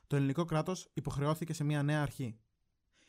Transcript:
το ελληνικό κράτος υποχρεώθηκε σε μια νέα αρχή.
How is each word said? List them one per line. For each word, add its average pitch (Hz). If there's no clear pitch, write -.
το 147
ελληνικό 139
κράτος 165
υποχρεώθηκε 151
σε 151
μια 147
νέα 151
αρχή. 131